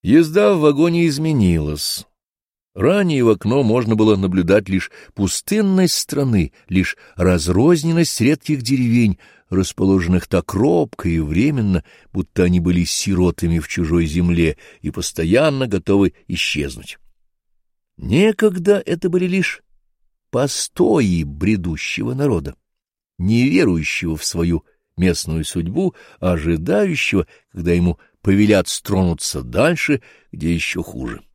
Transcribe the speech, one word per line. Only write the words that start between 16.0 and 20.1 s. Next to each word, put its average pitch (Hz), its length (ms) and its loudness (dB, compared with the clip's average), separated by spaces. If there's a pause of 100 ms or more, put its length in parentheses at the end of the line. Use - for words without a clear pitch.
исчезнуть. 71 720 -8 (1000)
Некогда 196 840 2
это 175 260 -4
были 180 160 0
лишь 180 360 -2 (720)